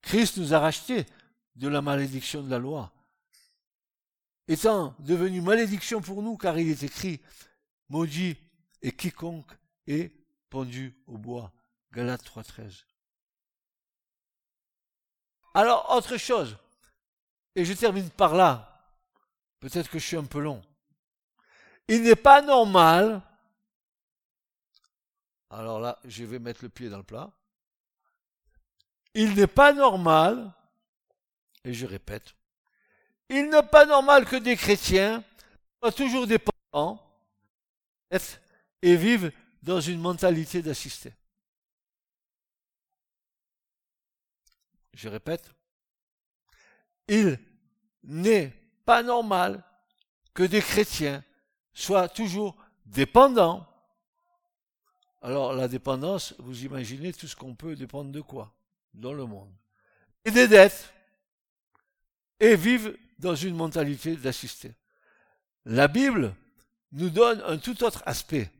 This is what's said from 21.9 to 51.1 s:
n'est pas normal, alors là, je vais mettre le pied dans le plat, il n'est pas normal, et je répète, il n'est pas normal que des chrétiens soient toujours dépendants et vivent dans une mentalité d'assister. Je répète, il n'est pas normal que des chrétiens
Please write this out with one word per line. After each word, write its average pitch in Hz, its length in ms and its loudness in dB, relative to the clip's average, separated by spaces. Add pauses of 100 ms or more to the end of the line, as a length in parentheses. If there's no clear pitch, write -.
n'est 226 120 8
pas 277 260 10
normal, 202 800 4 (2250)
alors 113 300 -10
là, 120 240 -8
je 117 180 -16
vais 117 160 -12
mettre 117 240 -14
le 120 60 -18
pied 120 200 -16
dans 101 100 -14
le 98 40 -18
plat, 139 300 -16 (1800)
il 214 200 0
n'est 202 140 4
pas 285 240 6
normal, 190 840 2 (1080)
et 123 100 -10
je 120 120 -10
répète, 101 500 -14 (920)
il 285 220 -2
n'est 302 140 6
pas 302 220 10
normal 277 380 6
que 254 120 -6
des 240 200 -2
chrétiens 202 680 0 (560)
soient 226 100 0
toujours 254 380 -4
dépendants 208 760 -4 (1800)
et 175 120 6
vivent 185 380 0 (320)
dans 175 160 -2
une 165 200 -6
mentalité 170 640 -2
d'assister. 135 500 -12 (3750)
Je 110 140 -18
répète, 131 420 -12 (1600)
il 202 340 2 (600)
n'est 165 480 -2 (340)
pas 233 180 4
normal 196 600 -4 (720)
que 180 80 0
des 185 200 2
chrétiens 151 600 -4 (480)